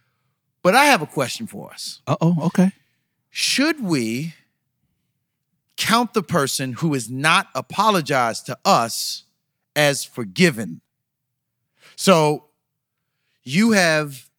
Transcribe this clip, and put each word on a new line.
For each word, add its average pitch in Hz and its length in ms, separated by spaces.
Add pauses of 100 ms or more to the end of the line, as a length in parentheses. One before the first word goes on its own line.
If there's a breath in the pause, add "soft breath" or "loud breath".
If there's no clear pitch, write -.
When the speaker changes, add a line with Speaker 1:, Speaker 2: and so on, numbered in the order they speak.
(600)
Speaker 1:
But 185 140
I 277 100
have 247 160
a 151 60
question 117 400
for 78 240
us. - 360
Speaker 2:
Uh-oh, 165 280 (120)
okay. 185 240 (580)
Speaker 1:
Should 311 520
we 147 520 (1400)
count 233 360
the 202 100
person 139 500
who 151 200
has 113 160
not 156 460
apologized 139 920
to 123 180
us 131 580 (520)
as 147 280
forgiven? 113 760 (1120 soft breath)
So 151 500 (1000)
you 196 280
have 156 560 (120)